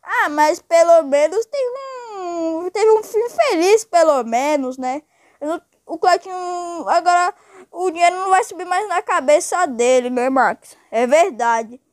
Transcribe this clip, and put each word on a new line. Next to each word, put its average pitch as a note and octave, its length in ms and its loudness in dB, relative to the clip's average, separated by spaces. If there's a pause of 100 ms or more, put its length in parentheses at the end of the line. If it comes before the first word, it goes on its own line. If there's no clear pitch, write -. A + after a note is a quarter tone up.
Ah, G#4 260 -2
mas D4+ 320 0
pelo E4+ 440 6
menos D4+ 420 0
tem C5 260 -4 (440)
um, E4+ 560 -6
teve A4 200 2
um A4 120 2
fim A#4 260 -4
feliz, A4 540 2
pelo D#4 400 2
menos, C4 540 -2
né? C4 260 -6 (360)
Eu D4 100 -6
não, E4+ 120 -6 (240)
o E4 140 -10
Cleitinho, F#4 360 0 (520)
agora F4 460 0 (380)
o F4+ 200 -4
dinheiro F4 240 0
não F#4+ 140 -6
vai F#4+ 140 4
subir F4 220 -10
mais F#4 240 -4
na F4+ 140 -2
cabeça F4 640 0
dele, B3 420 0
né, B3 200 -2
Max? A#3+ 460 -2 (140)
É A#3 160 -2
verdade. A#3 760 0 (140)